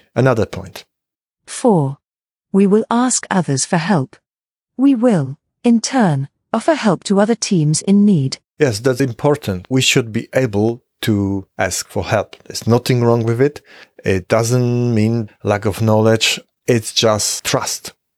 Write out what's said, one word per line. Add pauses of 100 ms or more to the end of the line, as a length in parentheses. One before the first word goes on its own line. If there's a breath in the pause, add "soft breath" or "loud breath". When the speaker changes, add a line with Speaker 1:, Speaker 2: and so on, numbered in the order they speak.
(160 soft breath)
Speaker 1:
Another
point. (600)
Speaker 2:
Four. (540)
We
will
ask
others
for
help. (580)
We
will, (260)
in
turn, (240)
offer
help
to
other
teams
in
need. (200)
Speaker 1:
Yes,
that's
important.
We
should
be
able (180)
to (100)
ask
for
help.
There's
nothing
wrong
with
it. (420 loud breath)
It
doesn't
mean (140)
lack
of
knowledge. (280)
It's
just
trust. (240)